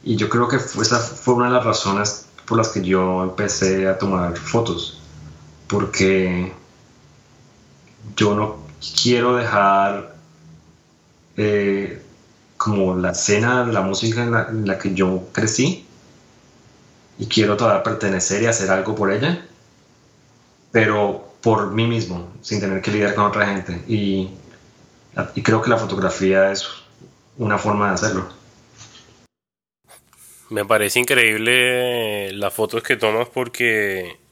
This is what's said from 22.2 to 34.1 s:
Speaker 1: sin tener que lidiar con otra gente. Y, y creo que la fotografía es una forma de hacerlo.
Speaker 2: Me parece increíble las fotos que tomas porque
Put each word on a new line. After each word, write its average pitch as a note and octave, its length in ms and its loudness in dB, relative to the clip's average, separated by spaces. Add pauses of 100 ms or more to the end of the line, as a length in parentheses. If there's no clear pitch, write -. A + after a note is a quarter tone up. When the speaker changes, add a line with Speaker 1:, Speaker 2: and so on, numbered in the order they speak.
Speaker 1:
sin G#2 180 -4
tener F#2+ 220 -2
que G#2+ 80 -2
lidiar G2+ 240 0
con G#2 100 2
otra G#2 220 2
gente. F#2 400 -6
Y, G2 440 -2 (1040)
y - 80 -4
creo A2+ 200 2
que B2 80 0
la A#2 80 4
fotografía F#2+ 720 0
es G2 160 -6 (720)
una G#2 200 0
forma G#2 300 0
de F#2+ 60 0
hacerlo. F#2 340 -4 (2250)
Speaker 2:
Me G#2 140 -2
parece G#2 360 2
increíble A#2+ 1300 2
las G2+ 200 -4
fotos A2 300 -2
que C3 140 0
tomas A2+ 320 0
porque G#2+ 880 -2 (140)